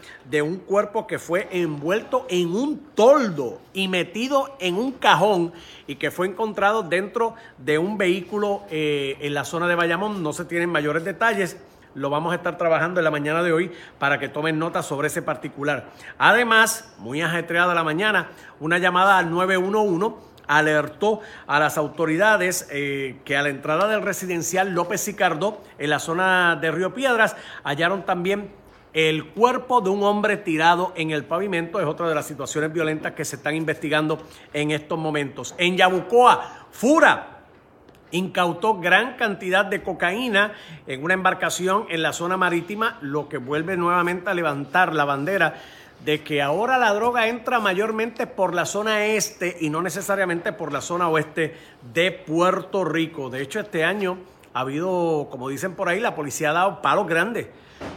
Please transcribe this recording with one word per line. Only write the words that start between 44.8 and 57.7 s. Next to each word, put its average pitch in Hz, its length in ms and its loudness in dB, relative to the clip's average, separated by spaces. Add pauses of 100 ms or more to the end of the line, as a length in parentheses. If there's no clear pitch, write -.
la 147 120 2
bandera 147 560 0 (420)
de 151 200 -2
que 147 180 -2
ahora 208 380 2
la 226 160 4
droga 233 320 2
entra 240 320 0
mayormente 220 680 0
por 180 300 0
la 170 100 2
zona 208 400 0
este 196 560 -2
y 156 80 0
no 156 140 -2
necesariamente 185 680 -2
por 151 220 -6
la 135 80 -4
zona 175 260 -2
oeste 156 480 0 (380)
de 180 180 2
Puerto 180 720 0
Rico. 156 460 -2
De 131 140 -6
hecho, 139 160 -6
este 190 240 -2
año 180 340 -2 (380)
ha 131 60 -2
habido, 160 680 0
como 131 180 -10
dicen 139 280 -6
por 175 140 -2
ahí, 180 100 0
la 220 160 0
policía 147 340 -2
ha 151 40 2
dado 180 280 0
palos 160 240 2
grandes 170 440 0 (480)